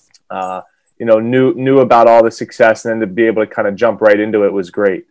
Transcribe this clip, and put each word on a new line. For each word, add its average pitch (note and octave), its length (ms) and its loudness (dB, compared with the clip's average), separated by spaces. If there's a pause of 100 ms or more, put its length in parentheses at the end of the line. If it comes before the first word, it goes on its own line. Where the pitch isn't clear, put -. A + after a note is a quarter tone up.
(300)
uh, F#2 340 -10 (340)
you A#2 80 -12
know, A2 160 2
knew, B2+ 320 0
knew C3+ 260 0
about A#2 300 4
all A#2 120 6
the A2+ 100 0
success, A2+ 520 -2
and A#2 80 -4
then A2+ 80 -4
to A2 80 -4
be A2 200 -2
able G#2+ 180 -2
to - 80 -10
kinda G#2 180 -4
jump G2+ 300 -2
right G#2 180 4
into G#2+ 240 0
it F#2+ 80 0
was F#2 200 -6
great. G2 400 -4